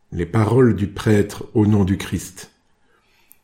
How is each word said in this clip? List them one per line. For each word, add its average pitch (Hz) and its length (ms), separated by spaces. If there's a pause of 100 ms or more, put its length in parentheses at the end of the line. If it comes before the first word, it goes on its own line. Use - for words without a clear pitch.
(100)
les 85 160
paroles 113 480
du 92 120
prêtre - 680
au 107 140
nom 104 180
du 92 140
Christ, - 520 (920)